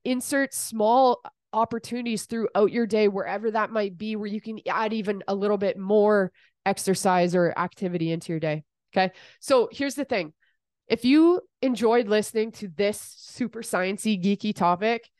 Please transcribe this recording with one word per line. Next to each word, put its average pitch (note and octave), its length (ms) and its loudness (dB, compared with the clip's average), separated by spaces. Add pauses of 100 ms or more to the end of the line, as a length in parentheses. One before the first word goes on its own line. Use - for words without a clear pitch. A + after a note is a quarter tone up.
insert C4 500 -2
small A#3+ 680 2 (320)
opportunities A3+ 720 -4
throughout G#3+ 460 0
your A#3 160 0
day, G#3+ 200 2
wherever G3+ 440 -4
that G#3+ 200 -2
might G3+ 260 -4
be, A3 180 -6
where G#3+ 120 -6
you G#3 140 -8
can A3 260 -12
add G#3+ 260 -2
even G3+ 340 -4
a G3 80 -2
little G3+ 220 0
bit G3 200 -2
more G3+ 540 4 (340)
exercise F#3 720 2
or F3 220 2
activity F3 540 -4
into E3 220 -6
your D#3+ 60 -4
day. D#3 240 -4 (320)
Okay. F#3+ 180 2 (260)
So C4 320 2
here's C#4 240 -6
the C#4+ 100 -4
thing. E3+ 280 -4 (540)
If A#3 180 -2
you D#4+ 360 6 (200)
enjoyed A#3 460 2
listening G#3+ 460 0
to G#3 140 -12
this G3+ 320 -2
super - 640 -10
sciencey, G3 600 -2
geeky G3+ 340 0
topic, G3 520 0 (120)